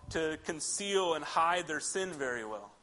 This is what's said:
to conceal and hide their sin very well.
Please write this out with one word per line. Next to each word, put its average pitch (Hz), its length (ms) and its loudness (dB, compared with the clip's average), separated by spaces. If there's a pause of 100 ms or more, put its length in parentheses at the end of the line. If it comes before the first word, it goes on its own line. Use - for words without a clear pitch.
to 156 340 0
conceal 185 680 0
and 151 100 0
hide 170 420 4
their 151 140 -2
sin 190 320 -2
very 127 320 -2
well. 107 280 -8 (120)